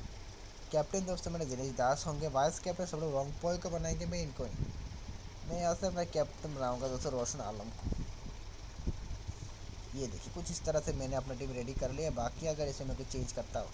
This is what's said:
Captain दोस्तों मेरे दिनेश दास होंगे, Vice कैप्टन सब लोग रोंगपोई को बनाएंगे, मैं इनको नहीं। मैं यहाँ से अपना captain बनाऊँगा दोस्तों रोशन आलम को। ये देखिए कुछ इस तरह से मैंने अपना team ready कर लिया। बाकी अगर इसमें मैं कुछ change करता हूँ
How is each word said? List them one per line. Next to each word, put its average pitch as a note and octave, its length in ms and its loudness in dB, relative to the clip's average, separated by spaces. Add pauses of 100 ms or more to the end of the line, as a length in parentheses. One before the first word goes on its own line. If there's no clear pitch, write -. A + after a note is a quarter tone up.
(720)
Captain D#3 340 2
दोस्तों F3+ 260 -2
मेरे E3 140 0
दिनेश C3 320 -2
दास C3+ 300 6
होंगे, D3+ 220 2
Vice C#3 320 4
कैप्टन F3+ 260 0
सब D#3+ 120 -2
लोग D#3 140 2
रोंगपोई C#3+ 440 2
को F3+ 120 -2
बनाएंगे, E3 360 0
मैं F3 160 0
इनको C#3+ 220 -2
नहीं। - 360 -2 (640)
मैं E3+ 160 0
यहाँ F3 160 4
से G3 120 2
अपना F3+ 180 4
captain D3+ 500 2
बनाऊँगा B2+ 320 2
दोस्तों C3 240 2
रोशन B2+ 300 2
आलम G#2+ 300 -2
को। - 180 -2 (2000)
ये C3+ 140 -2
देखिए - 260 -6
कुछ F3 180 -4
इस - 120 -4
तरह D#3 160 4
से D#3 140 2
मैंने C3+ 220 0
अपना C3 200 0
team C3+ 180 -2
ready B2 200 0
कर B2+ 180 2
लिया। D3+ 220 2
बाकी B2 340 0
अगर D3+ 200 2
इसमें C3+ 200 -2
मैं B2+ 100 2
कुछ C3 100 -4
change B2 240 0
करता A#2 280 -2
हूँ G2+ 140 -2